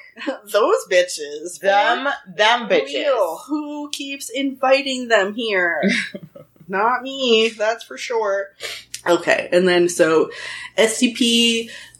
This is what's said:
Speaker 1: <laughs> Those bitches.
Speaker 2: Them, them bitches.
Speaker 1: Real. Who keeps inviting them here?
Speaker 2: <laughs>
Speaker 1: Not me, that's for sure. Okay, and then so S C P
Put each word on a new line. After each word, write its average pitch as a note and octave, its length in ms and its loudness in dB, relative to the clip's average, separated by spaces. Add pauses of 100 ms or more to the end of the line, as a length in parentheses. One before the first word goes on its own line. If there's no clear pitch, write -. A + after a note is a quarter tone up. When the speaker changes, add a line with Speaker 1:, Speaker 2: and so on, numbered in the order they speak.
(200)
Speaker 1:
<laughs> - 320 -8
Those B3 380 2
bitches. E3+ 680 -2
Speaker 2:
Them, A3 480 2 (180)
them G#3+ 420 2
bitches. F3+ 260 2
Speaker 1:
Real. A#3+ 520 0
Who D4 460 -6
keeps C#4 380 -10
inviting C4+ 760 0
them G#3 280 4
here? F#3 460 -2 (460)
Speaker 2:
<laughs> - 400 -20
Speaker 1:
Not A3 360 0
me, B3 480 2
that's A3 340 -4
for - 120 -16
sure. G3+ 520 -4 (580)
Okay, - 460 2
and F3+ 160 4
then F3 200 4
so D#3+ 420 2 (460)
S A3 200 2
C A3+ 180 0
P A#3 560 2 (300)